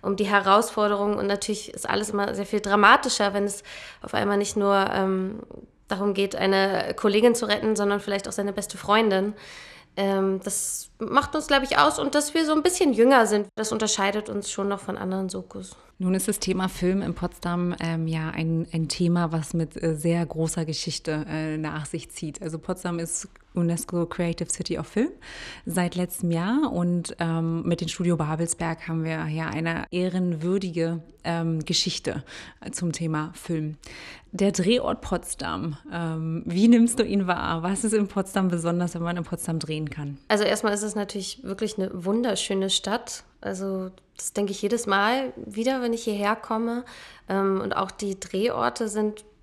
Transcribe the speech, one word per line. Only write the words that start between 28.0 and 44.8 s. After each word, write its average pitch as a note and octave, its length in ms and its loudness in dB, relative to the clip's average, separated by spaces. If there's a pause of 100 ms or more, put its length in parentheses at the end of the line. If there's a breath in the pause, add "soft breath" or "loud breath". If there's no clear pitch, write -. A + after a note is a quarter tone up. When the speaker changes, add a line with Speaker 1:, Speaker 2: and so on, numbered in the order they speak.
Speaker 2:
Babelsberg D#3+ 680 -2
haben D#3+ 160 0
wir D#3+ 240 -2
ja D#3 220 -2
eine E3 420 -2
ehrenwürdige, F3 1120 0 (220)
ähm, E3 400 0
Geschichte, - 580 -2 (420 loud breath)
äh, - 60 -10
zum F3 220 -2
Thema D#3+ 420 -2
Film. D#3 420 -4 (540 loud breath)
Der G3 220 2
Drehort G#3+ 480 2
Potsdam, - 760 -4 (140)
ähm, D#3+ 540 -4
wie F#3+ 220 4
nimmst A#3 320 8
du - 20 6
ihn G3 240 2
wahr? E3 380 -2
Was F#3+ 180 -2
ist A3 120 0
in G#3 120 4
Potsdam F#3+ 420 0
besonders, F3 460 0
wenn E3+ 80 -4
man E3+ 140 -2
in E3+ 80 -4
Potsdam E3 340 -4
drehen D#3 320 -6
kann? C#3+ 280 -8 (100)
Speaker 1:
Also G#3+ 160 4
erstmal G#3 300 2
ist G3+ 80 -4
es G#3+ 120 -4
natürlich G3+ 480 -6
wirklich G3 340 -4
eine F#3+ 160 -2
wunderschöne G3 800 0
Stadt. - 540 -2 (160)
Also F#3+ 500 -4 (260)
das - 180 -8
denke G3+ 180 0
ich G3 80 -8
jedes A3 260 0